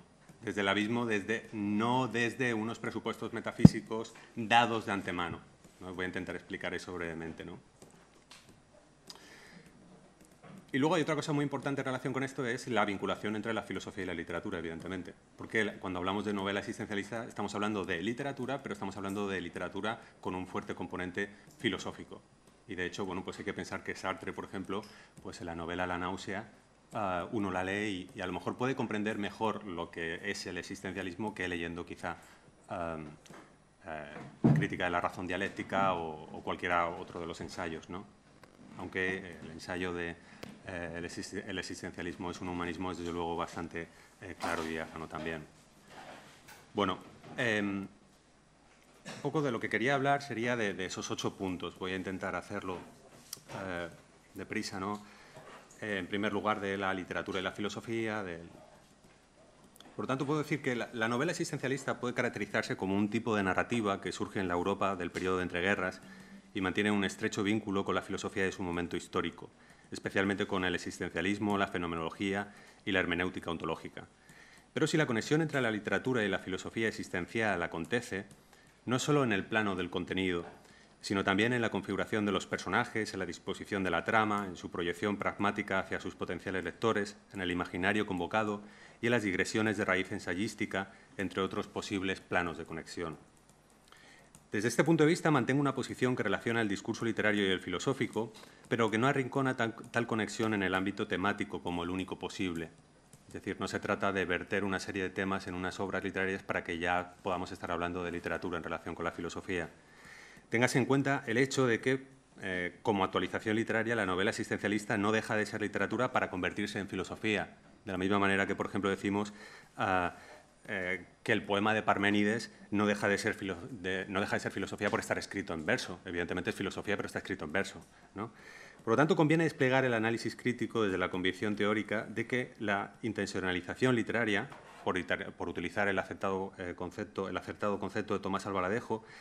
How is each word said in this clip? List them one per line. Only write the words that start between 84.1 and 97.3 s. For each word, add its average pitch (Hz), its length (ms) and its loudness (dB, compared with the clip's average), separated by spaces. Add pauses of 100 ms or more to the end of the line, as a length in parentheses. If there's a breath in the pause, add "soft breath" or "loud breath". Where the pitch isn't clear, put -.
en 87 100 -8
su 87 140 -10
proyección 92 460 0
pragmática 101 640 0
hacia 90 220 -2
sus 90 140 -8
potenciales 92 480 -4
lectores, 101 540 0 (160)
en 101 80 -6
el 90 100 0
imaginario 95 560 2
convocado 104 560 0 (380 loud breath)
y 113 60 0
en 120 60 4
las 117 100 4
digresiones 101 560 2
de 101 80 2
raíz 95 260 2
ensayística, 95 800 -2 (240 loud breath)
entre 98 240 -2
otros 95 280 0
posibles 95 520 -2
planos 87 380 0
de 80 80 -8
conexión. 80 500 -6 (1400 loud breath)
Desde 110 160 2
este 160 140 6
punto 151 220 6
de 151 60 8
vista, 170 200 4
mantengo 131 300 4
una 139 160 2
posición 127 400 2
que 117 80 2
relaciona 113 360 2
el 107 80 2
discurso 104 360 -2
literario 104 420 4